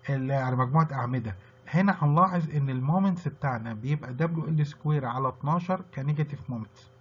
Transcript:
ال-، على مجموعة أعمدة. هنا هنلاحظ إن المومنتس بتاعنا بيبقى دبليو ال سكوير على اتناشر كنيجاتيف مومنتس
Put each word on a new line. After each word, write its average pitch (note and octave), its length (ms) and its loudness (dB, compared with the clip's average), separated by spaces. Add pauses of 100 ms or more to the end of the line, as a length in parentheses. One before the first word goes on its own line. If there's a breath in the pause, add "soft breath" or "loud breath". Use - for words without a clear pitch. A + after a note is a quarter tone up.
(100)
ال-، C3+ 220 0
على B2+ 240 0
مجموعة C#3 360 4
أعمدة. A#2+ 440 -4 (320 loud breath)
هنا F#3+ 320 4
هنلاحظ D#3+ 500 4
إن C#3 200 0
المومنتس E3 580 2
بتاعنا A#2 460 -4
بيبقى C3 400 -4
دبليو E3 300 -2
ال D3+ 220 2
سكوير D3 400 -2
على B2+ 220 -2
اتناشر F3 540 -2 (120)
كنيجاتيف C#3+ 560 -4
مومنتس A2 400 -10 (100)